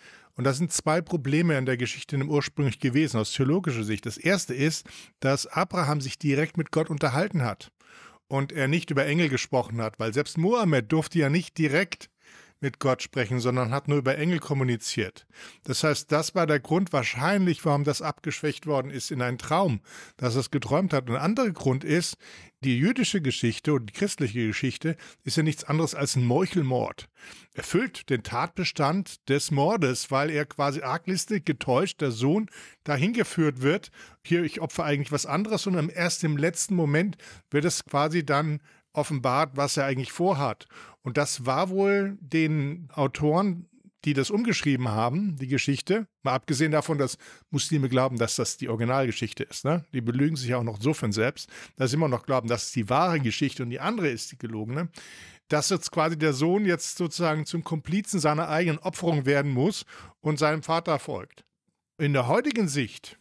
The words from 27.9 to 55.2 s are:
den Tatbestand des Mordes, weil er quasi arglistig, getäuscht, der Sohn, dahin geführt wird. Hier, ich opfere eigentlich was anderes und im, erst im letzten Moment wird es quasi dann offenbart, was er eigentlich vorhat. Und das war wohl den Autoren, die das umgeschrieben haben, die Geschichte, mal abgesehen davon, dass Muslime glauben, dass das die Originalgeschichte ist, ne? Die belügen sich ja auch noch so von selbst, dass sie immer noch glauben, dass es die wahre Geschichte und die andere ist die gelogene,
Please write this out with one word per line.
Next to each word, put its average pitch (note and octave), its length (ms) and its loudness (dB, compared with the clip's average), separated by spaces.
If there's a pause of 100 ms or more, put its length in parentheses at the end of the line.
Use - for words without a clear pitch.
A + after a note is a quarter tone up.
den B2 140 0
Tatbestand D#3 1040 -2
des C#3 240 0
Mordes, C#3+ 580 2
weil C#3 200 0
er D3+ 140 0
quasi C#3+ 380 -2
arglistig, E3+ 640 -2
getäuscht, D3 540 0
der C#3+ 100 0
Sohn, C#3+ 400 2 (320)
dahin D3+ 300 0
geführt D#3+ 500 0
wird. D#3+ 300 2 (320)
Hier, E3+ 180 2
ich D3+ 180 -4
opfere D#3+ 260 -4
eigentlich C#3+ 260 0
was C#3+ 140 -2
anderes G3+ 420 -2
und F#3 60 0
im, E3 180 0
erst F3 320 -2
im D3+ 120 2
letzten E3+ 380 0
Moment E3 420 2 (340)
wird D3 140 2
es - 200 0
quasi D3+ 420 0
dann D3 340 0 (320)
offenbart, C#3 640 0
was C#3 220 0
er C#3 80 0
eigentlich C3+ 260 -2
vorhat. C#3+ 560 0 (360)
Und B2 140 -4
das C#3+ 300 -2
war C#3+ 220 2
wohl G3 520 2
den D#3 720 0
Autoren, D#3+ 760 0 (360)
die D3 100 2
das C3+ 160 0
umgeschrieben D3 580 0
haben, C3 480 0
die C3 120 -6
Geschichte, C#3+ 580 0 (160)
mal C3 100 0
abgesehen C#3+ 380 0
davon, D3+ 280 0
dass C3+ 200 0 (320)
Muslime C#3+ 380 0
glauben, B2+ 280 2
dass A2+ 200 0
das A#2+ 200 -2
die B2+ 120 -6
Originalgeschichte A#2 760 -2
ist, - 220 -10
ne? D#3 280 0
Die C3 80 -2
belügen C3+ 360 0
sich B2+ 140 -4
ja B2 80 0
auch A#2+ 60 -2
noch A2 160 -6
so C#3+ 140 2
von A2+ 160 -2
selbst, A2 400 -2 (260)
dass C3 140 0
sie C3 60 0
immer D#3+ 120 2
noch B2 160 -2
glauben, B2+ 240 0
dass A#2 180 0
es - 60 -8
die A2 160 -2
wahre E3 300 4
Geschichte C3 460 -2
und A#2 60 -4
die C3 100 -6
andere F#3 280 0
ist A#2+ 220 -4
die B2+ 80 -20
gelogene, A#2 500 -6 (600)